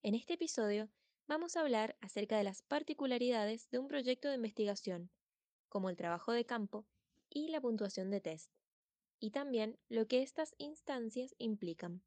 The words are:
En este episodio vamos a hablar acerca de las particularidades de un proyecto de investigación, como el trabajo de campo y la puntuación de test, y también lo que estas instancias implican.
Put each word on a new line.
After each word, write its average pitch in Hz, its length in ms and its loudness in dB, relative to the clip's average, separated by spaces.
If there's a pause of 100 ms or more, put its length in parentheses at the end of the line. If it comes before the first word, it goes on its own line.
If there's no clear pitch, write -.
En 214 140 2
este 233 180 -2
episodio 220 560 0 (380)
vamos 330 280 -2
a 339 60 4
hablar 226 400 2
acerca 208 360 0
de 208 60 4
las 196 180 -2
particularidades 247 1080 0
de 247 100 0
un 277 80 -4
proyecto 254 400 0
de 277 80 2
investigación, 202 760 -2 (600)
como 190 200 0
el 180 60 -2
trabajo 175 380 0
de 233 120 2
campo 214 400 -4 (440)
y 302 180 -4
la 311 140 0
puntuación 202 500 0
de 202 80 2
test, 160 320 -6 (680)
y 220 140 -4
también 247 560 0
lo 226 220 2
que 254 140 6
estas 302 340 -4
instancias 262 800 -6
implican. 180 680 -4